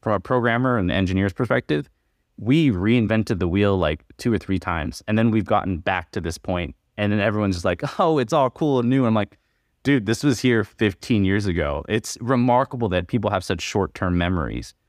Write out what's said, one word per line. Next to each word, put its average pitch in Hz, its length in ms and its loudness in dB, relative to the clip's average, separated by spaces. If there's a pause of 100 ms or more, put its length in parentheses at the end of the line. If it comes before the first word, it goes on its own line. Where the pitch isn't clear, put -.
From 110 100 0
a 98 60 0
programmer 120 580 0
and 95 100 0
the 90 60 0
engineer's 95 400 0
perspective, 139 560 -2 (480)
we 143 320 2
reinvented 107 680 2
the 90 80 0
wheel, 98 300 2
like, 80 280 0 (120)
two 123 140 -2
or 104 60 0
three 95 220 -2
times. 85 480 -6
And 107 100 0
then 113 140 2
we've 107 140 0
gotten 95 340 0
back 92 320 -4
to 98 100 -6
this 82 160 -6
point. 90 380 -6 (200)
And 104 160 -2
then 104 80 0
everyone's 104 360 0
just 87 100 -8
like, 92 340 -2
"Oh, 160 200 4
it's 120 140 -2
all 135 180 2
cool 139 300 0
and 117 80 0
new." 131 160 2
I'm 110 100 2
like, 104 240 -2 (420)
"Dude, 131 240 2
this 110 180 0
was 139 160 2
here 117 240 2
fifteen 104 640 0
years 101 220 0
ago." 76 420 -2
It's - 320 -4
remarkable 123 680 0
that 90 180 0
people 107 240 -2
have 95 120 -2
such 90 180 -4
short-term 95 540 -2
memories. 82 600 -2 (140)